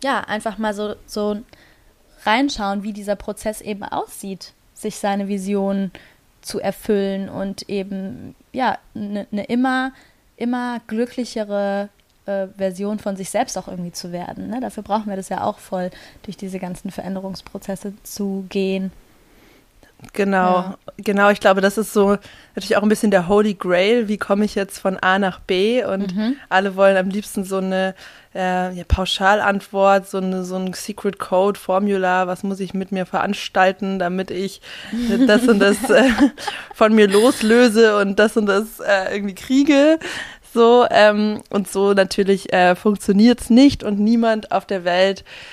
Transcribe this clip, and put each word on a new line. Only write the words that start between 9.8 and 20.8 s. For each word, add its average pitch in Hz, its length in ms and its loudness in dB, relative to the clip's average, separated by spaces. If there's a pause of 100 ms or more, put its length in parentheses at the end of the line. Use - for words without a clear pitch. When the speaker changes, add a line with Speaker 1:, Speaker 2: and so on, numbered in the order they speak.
Speaker 1:
immer 240 500 -4
glücklichere, 208 1000 -4 (380)
äh, 196 200 -4 (100)
Version 196 420 -4
von 196 180 -6
sich 185 140 -10
selbst 226 280 -4
auch 185 100 -10
irgendwie 175 240 -10
zu 175 200 -12
werden, 180 360 -10
ne? 233 120 -6
Dafür 220 220 -8
brauchen 208 260 -4
wir 196 80 -6
das 190 120 -10
ja 185 160 -6
auch 208 140 -4
voll, 180 320 -6 (320)
durch 190 140 -14
diese 190 220 -10
ganzen 180 320 -10
Veränderungsprozesse 190 1000 -10 (100)
zu 196 460 -8
gehen. 190 420 -4 (1200)
Speaker 2:
Genau, 185 460 2
Speaker 1:
Ja. 185 180 -8 (180)